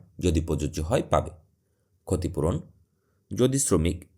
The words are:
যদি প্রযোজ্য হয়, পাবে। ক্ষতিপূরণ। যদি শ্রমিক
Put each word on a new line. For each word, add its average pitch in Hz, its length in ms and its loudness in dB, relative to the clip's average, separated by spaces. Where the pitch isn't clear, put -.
যদি 82 160 4
প্রযোজ্য 76 400 -2
হয়, 113 320 0
পাবে। - 180 2
ক্ষতিপূরণ। 87 500 0
যদি 131 280 2
শ্রমিক 85 400 2